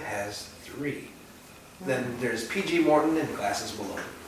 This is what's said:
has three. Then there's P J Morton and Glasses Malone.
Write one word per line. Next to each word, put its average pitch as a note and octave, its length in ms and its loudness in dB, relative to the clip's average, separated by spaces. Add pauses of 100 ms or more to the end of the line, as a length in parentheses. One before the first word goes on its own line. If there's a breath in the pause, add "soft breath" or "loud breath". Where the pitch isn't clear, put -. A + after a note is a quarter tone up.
has - 440 -4 (160)
three. - 440 -6 (760)
Then B2 380 0
there's A#2 280 0
P G3 160 0
J E3 160 4
Morton D#3 380 6
and C#3+ 180 0
Glasses G2+ 420 -2
Malone. F#2+ 180 -6 (320)